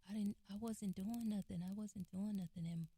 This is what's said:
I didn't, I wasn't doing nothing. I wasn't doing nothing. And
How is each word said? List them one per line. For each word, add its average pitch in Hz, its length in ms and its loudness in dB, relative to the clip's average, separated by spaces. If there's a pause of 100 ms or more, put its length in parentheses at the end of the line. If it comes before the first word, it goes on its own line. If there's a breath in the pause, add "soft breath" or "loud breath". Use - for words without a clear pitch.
(100)
I 202 40 -4
didn't, 214 220 4 (140)
I 196 100 -4
wasn't 214 340 0
doing 226 340 0
nothing. 190 360 0
I 185 80 -2
wasn't 208 380 -4
doing 202 260 0
nothing. 170 340 -2
And 165 160 0 (120)